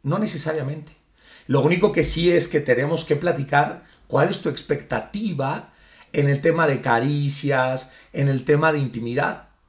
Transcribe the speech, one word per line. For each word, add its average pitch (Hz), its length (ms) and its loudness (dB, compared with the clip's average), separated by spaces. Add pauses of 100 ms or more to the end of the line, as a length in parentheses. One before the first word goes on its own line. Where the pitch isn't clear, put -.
No 156 160 -2
necesariamente. 156 800 -6 (500)
Lo 135 140 2
único 175 320 4
que 156 100 2
sí 170 300 2
es 175 160 4
que 151 100 0
tenemos 143 460 0
que 147 100 2
platicar 143 720 0 (240)
cuál 165 200 2
es 202 120 -4
tu - 80 -4
expectativa 143 1200 -6 (420)
en 143 160 2
el 143 120 0
tema 160 260 2
de 135 140 0
caricias, 131 1120 0 (200)
en 147 140 -2
el 135 180 0
tema 156 280 4
de 151 80 0
intimidad. 117 680 -4 (180)